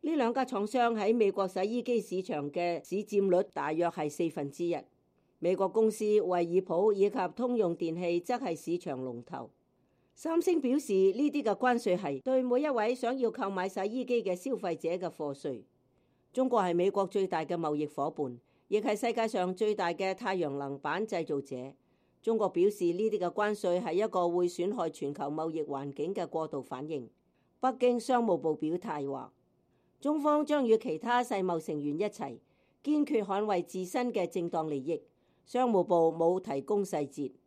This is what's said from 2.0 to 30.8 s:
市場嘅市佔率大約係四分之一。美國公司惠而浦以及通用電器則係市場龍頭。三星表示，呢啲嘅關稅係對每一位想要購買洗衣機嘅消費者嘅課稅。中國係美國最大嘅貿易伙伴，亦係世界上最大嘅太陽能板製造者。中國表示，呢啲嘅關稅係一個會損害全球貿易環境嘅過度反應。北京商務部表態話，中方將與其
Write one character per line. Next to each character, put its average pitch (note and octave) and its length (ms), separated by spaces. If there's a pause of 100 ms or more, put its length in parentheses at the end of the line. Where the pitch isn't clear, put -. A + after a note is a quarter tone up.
市 F#3 220
場 C#3+ 280
嘅 F3 380
市 F3+ 160
佔 G3+ 240
率 F3+ 240
大 D3 200
約 E3 180
係 D3+ 180
四 E3 220
分 D3 200
之 E3+ 140
一。 E3+ 120 (640)
美 F3+ 160
國 F#3+ 120
公 A3 220
司 G#3+ 140 (180)
惠 F3 320
而 F#3 80
浦 F#3 300
以 G3 180
及 G3 80 (160)
通 B3 220
用 F3 200
電 E3 240
器 F3 200
則 B3 160
係 F#3+ 200
市 E3+ 220
場 C3 260
龍 A#2+ 200
頭。 B2 260 (640)
三 E4 260
星 E4+ 200
表 C4 180
示， D4+ 140
呢 G3 380
啲 C#4+ 120
嘅 G#3 140
關 B3 200
稅 F#3+ 220
係 D3+ 240
對 C4 200
每 B3 200
一 D4+ 60
位 A#3+ 260
想 B3 240
要 A#3 120
購 G#3+ 200
買 F#3 180
洗 F#3+ 180
衣 B3 180
機 B3 180
嘅 F3+ 140
消 C4+ 160
費 F3+ 240
者 D#3+ 140
嘅 F3 200
課 D3 240
稅。 C3 280 (720)
中 C4 160
國 A#3 140
係 F3 120
美 F3+ 160
國 G3 160
最 F#3+ 200
大 D#3+ 180
嘅 E3+ 120
貿 D#3+ 180
易 D3+ 120
伙 D3 240
伴， B2+ 280 (300)
亦 G#3 100
係 G#3+ 160
世 A#3 180
界 A3+ 140
上 F#3 280
最 G#3+ 200
大 F3+ 180
嘅 F#3+ 220
太 F#3+ 220
陽 E3+ 200
能 C#3 220
板 E3 280
製 E3+ 200
造 D3 140
者。 C3+ 160 (680)
中 A3+ 160
國 G#3 100
表 F#3+ 220
示， G3+ 140
呢 F3+ 260
啲 G#3+ 80
嘅 F3 140
關 G#3 200
稅 F3+ 300
係 D#3+ 100
一 G3+ 140
個 F3+ 240
會 F3 160
損 F3 260
害 A#3 160
全 C#3+ 240
球 D3 120
貿 D#3 260
易 D#3+ 140
環 C#3 280
境 D#3+ 220
嘅 F3+ 120
過 D#3+ 200
度 D3 160
反 C3+ 260
應。 C3+ 220 (500)
北 B3+ 180
京 B3 200
商 A#3+ 260
務 F3+ 140
部 D#3 160
表 D#3 220
態 D3 340
話， C3 220 (680)
中 D4+ 180
方 D4 280
將 D4 200
與 A3 120
其 - 180